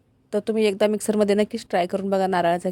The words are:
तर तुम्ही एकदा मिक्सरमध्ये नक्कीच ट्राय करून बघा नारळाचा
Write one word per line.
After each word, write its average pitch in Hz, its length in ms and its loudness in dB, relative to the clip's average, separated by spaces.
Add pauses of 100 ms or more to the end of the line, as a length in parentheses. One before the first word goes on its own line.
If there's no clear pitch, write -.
(340)
तर 208 60 -2
तुम्ही 214 260 0
एकदा 208 220 2
मिक्सरमध्ये 208 480 0
नक्कीच 214 340 -2
ट्राय 180 160 0
करून 190 240 -4
बघा 190 180 0
नारळाचा 175 440 0